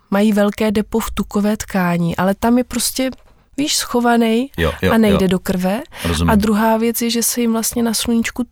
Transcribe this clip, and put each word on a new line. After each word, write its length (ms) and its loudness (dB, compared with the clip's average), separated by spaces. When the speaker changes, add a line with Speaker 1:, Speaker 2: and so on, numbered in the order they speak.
Speaker 1:
mají 220 2
velké 380 0
depo 280 -2
v 120 -4
tukové 460 -2
tkání, 600 -2
ale 180 0
tam 220 2
je 60 2
prostě, 460 -4
víš, 180 -2
schovanej 800 2
Speaker 2:
Jo, 240 0
jo, 120 4
Speaker 1:
a 40 4
nejde 280 4
Speaker 2:
jo. 40 2
Speaker 1:
do 100 0
krve. 420 -2
Speaker 2:
Rozumím. 240 0
Speaker 1:
A 60 4
druhá 420 2
věc 240 -2
je, 80 -2
že 140 -2
se 180 -2
jim 100 0
vlastně 320 -2
na 100 0
sluníčku 580 -2